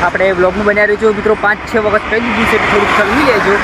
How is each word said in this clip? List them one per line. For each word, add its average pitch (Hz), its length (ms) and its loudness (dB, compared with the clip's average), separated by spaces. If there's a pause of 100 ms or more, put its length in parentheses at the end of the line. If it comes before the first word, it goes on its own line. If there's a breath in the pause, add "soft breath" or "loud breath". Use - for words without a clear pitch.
આપણે 185 260 0
વ્લોગમાં 185 380 0
બન્યા 208 220 2
રહેજો 214 260 2
મિત્રો, 214 240 0
પાંચ 208 260 0
છ 220 200 -2
વખત 214 240 0
કહી 226 100 0
દીધું 226 300 -2
છે, 226 40 2
એટલે - 160 0
થોડુંક 202 260 0
ચલવી 220 340 2
લેજો. 196 320 0